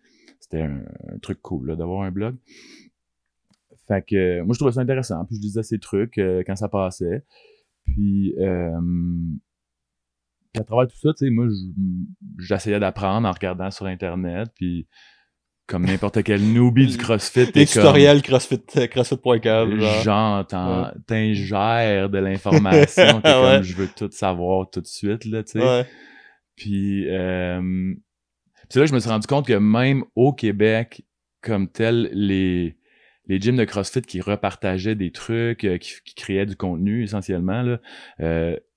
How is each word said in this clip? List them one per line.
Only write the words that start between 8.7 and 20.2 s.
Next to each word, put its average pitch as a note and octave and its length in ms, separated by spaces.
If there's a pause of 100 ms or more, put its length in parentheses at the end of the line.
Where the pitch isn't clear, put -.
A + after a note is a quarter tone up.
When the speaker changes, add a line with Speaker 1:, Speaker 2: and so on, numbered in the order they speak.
Speaker 1:
puis A2+ 80
à G#2 40
travers A#2+ 240
tout - 80
ça, D3+ 160
tu C#3 140
sais, C3 40
moi, A#2 180
je, F#2 960
j'essayais G2+ 360
d'apprendre G2+ 480
en F#2 40
regardant F#2 380
sur G2 160
Internet, F#2 680
puis F2 320 (800)
comme F2+ 200
n'importe G2 360
quel G2+ 200
newbie A#2+ 440
du B2+ 100
Speaker 2:
<laughs> - 20
Speaker 1:
CrossFit, A#2 480
Speaker 2:
Les - 60
Speaker 1:
t'es D3 140
comme A2+ 160
Speaker 2:
tutoriels C#3+ 400
CrossFit, B2+ 380 (160)
euh, B2 100
crossfit B2 320
point B2 220
com, A2 380
genre. G#2+ 240
Speaker 1:
Genre, G#2 440